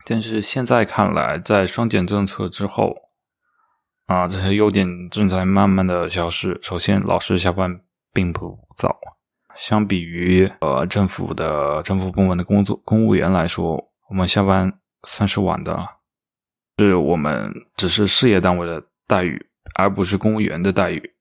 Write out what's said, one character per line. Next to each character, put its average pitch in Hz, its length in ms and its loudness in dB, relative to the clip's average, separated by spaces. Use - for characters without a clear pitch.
但 113 160 -2
是 107 180 -4
现 127 240 -4
在 120 200 2
看 98 280 0
来， 73 260 -2
在 98 280 2
双 117 220 -2
减 98 180 0
政 101 200 0
策 95 220 -6
之 101 180 -6
后， - 300 -2
啊， 90 200 0
这 92 140 -6
些 95 140 0
优 107 160 4
点 95 180 2
正 104 180 0
在 92 160 0
慢 98 240 4
慢 95 180 4
的 87 220 -2
消 85 220 -4
失。 - 320 -4
首 90 160 -8
先， 101 240 0
老 90 160 0
师 - 180 0
下 90 160 0
班 90 300 -4
并 90 180 0
不 - 260 -8
早， - 220 -2
相 107 320 0
比 95 140 0
于， 90 500 2
呃， 71 260 0
政 98 200 0
府 - 280 -6
的， 76 480 -2
政 95 160 -2
府 92 120 -2
部 98 120 0
门 92 160 2
的 90 40 -2
工 101 220 2
作， 104 200 -2
公 110 200 2
务 107 100 4
员 73 160 2
来 85 160 2
说， 85 300 -2
我 - 60 -10
们 92 120 0
下 101 160 2
班 95 300 2
算 - 260 -2
是 - 120 -2
晚 90 220 0
的， 82 240 -6
是 101 160 6
我 82 200 2
们 73 380 -2
只 95 100 -2
是 95 200 2
事 120 240 4
业 98 100 6
单 90 160 2
位 85 100 -4
的 82 160 -8
待 95 180 2
遇， 82 220 -6
而 98 160 2
不 98 120 -2
是 92 140 0
公 107 180 0
务 107 60 -2
员 87 220 -2
的 95 100 2
待 90 180 0
遇， - 300 -10